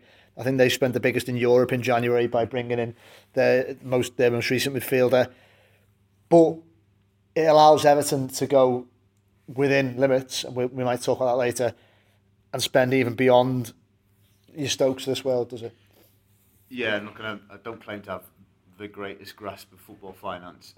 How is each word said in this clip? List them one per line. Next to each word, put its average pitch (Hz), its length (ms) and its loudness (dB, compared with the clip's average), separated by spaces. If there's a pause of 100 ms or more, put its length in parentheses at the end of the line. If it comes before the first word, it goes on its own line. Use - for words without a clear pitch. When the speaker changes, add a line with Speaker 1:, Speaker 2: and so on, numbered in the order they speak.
(380)
Speaker 1:
I 117 60 -12
think 131 160 -2
they 127 100 6
spent 123 240 -2
the 120 60 -2
biggest 123 280 -2
in 123 100 -6
Europe 123 340 2
in 127 100 -2
January 120 460 0
by 117 180 0
bringing 120 320 -6
in 117 180 -6 (380)
their 127 480 0
most, 127 360 -4
their 123 120 4
most 117 220 -2
recent 131 240 -2
midfielder. 127 560 2 (960)
But 165 280 6 (760)
it 160 100 0
allows 151 380 8
Everton 143 460 2
to 135 160 -4
go 131 420 2 (600)
within 135 500 -2
limits, 131 460 -2
and 127 120 -14
we, 123 120 -4
we 127 160 -8
might 123 180 -4
talk 127 160 -2
about 127 160 -2
that 127 40 -2
later, 120 360 -2 (800)
and 127 80 -8
spend 127 320 0
even 120 220 0
beyond 127 580 2 (840)
your 143 140 -8
Stokes 131 380 -2
of 135 40 -4
this 127 140 -6
world, 123 240 -2
does 117 140 -14
it? 117 100 -16 (960)
Speaker 2:
Yeah, 117 280 -4
and 104 100 -6
look, 107 160 -18
I, 110 160 -8 (140)
I 101 120 -20
don't 110 180 -14
claim 104 200 -12
to 101 100 -14
have 92 120 -10 (540)
the 104 120 -14
greatest 101 480 -16
grasp 98 340 -16
of 92 80 -20
football 95 320 -20
finance 90 680 -16